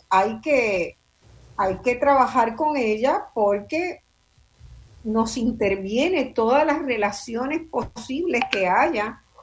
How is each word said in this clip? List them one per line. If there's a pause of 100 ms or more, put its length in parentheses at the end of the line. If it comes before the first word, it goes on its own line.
hay
que, (600)
hay
que
trabajar
con
ella
porque (1000)
nos
interviene
todas
las
relaciones
posibles (100)
que
haya (220)